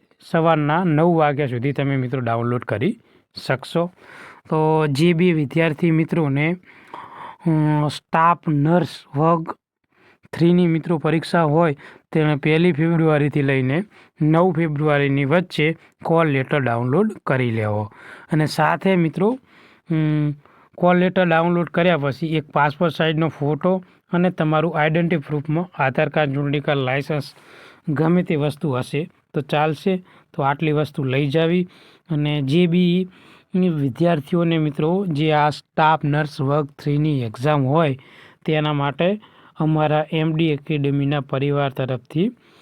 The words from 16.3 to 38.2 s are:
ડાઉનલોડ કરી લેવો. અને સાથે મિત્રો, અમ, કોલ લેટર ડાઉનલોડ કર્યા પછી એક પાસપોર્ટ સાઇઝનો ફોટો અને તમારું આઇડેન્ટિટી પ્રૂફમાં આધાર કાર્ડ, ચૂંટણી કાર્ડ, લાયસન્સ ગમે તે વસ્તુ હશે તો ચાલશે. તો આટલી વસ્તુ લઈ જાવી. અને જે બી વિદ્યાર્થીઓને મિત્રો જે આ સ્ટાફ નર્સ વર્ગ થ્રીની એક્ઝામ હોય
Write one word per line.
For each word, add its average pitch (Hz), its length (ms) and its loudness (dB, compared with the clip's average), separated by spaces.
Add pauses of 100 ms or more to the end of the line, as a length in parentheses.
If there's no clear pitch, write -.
ડાઉનલોડ 127 520 0 (160)
કરી 127 240 0
લેવો. 107 400 -2 (400)
અને 156 140 2
સાથે 165 500 0
મિત્રો, 175 440 0 (520)
અમ, 151 420 0 (420)
કોલ 180 220 2
લેટર 185 280 2
ડાઉનલોડ 170 440 2
કર્યા 170 280 2
પછી 143 300 -4
એક 151 220 -4
પાસપોર્ટ 147 440 0
સાઇઝનો 160 340 0
ફોટો 156 560 -2 (280)
અને 180 180 2
તમારું 160 500 0
આઇડેન્ટિટી 160 480 0
પ્રૂફમાં 151 560 -4
આધાર 143 260 0
કાર્ડ, 147 240 -2
ચૂંટણી 143 260 -2
કાર્ડ, 143 200 -2
લાયસન્સ 139 560 -4 (540)
ગમે 160 340 2
તે 175 120 -2
વસ્તુ 143 360 -2
હશે 135 380 -4 (240)
તો 147 80 -2
ચાલશે. 156 600 -2 (300)
તો 147 100 -4
આટલી 143 280 0
વસ્તુ 147 320 -2
લઈ 135 260 0
જાવી. 165 380 0 (420)
અને 147 320 -2
જે 160 260 2
બી 180 420 0 (460)
વિદ્યાર્થીઓને 165 1040 0
મિત્રો 156 480 -2
જે 156 280 0
આ 151 160 2
સ્ટાફ 156 540 0
નર્સ 147 380 -2
વર્ગ 143 240 0
થ્રીની 147 560 -2
એક્ઝામ 127 440 -2
હોય 139 340 0 (460)